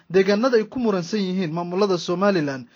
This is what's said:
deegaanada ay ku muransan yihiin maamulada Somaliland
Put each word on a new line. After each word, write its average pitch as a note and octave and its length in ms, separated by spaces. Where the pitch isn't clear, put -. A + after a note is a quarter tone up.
deegaanada G3+ 460
ay A3 80
ku G#3+ 140
muransan G3+ 420
yihiin F#3 320
maamulada F3+ 460
Somaliland E3+ 760